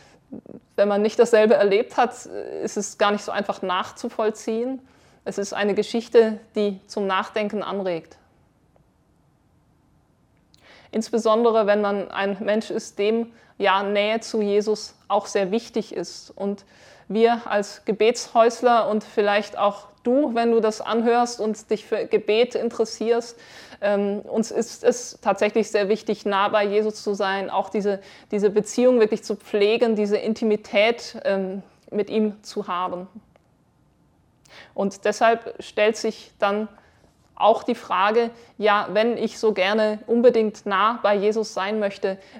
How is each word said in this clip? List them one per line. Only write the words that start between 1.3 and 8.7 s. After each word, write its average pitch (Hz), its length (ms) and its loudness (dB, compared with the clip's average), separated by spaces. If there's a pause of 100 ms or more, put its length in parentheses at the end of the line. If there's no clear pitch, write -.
erlebt 202 420 2
hat, 240 300 -2
ist 82 500 -10
es - 220 -8
gar 208 140 2
nicht 208 120 -4
so - 80 -8
einfach 202 300 -6
nachzuvollziehen. 226 1200 -4 (380)
Es 190 140 -8
ist 202 160 -6
eine 202 220 -2
Geschichte, 220 640 2 (160)
die 202 320 -2
zum 208 180 -4
Nachdenken 202 560 -4
anregt. 185 560 -6 (2750)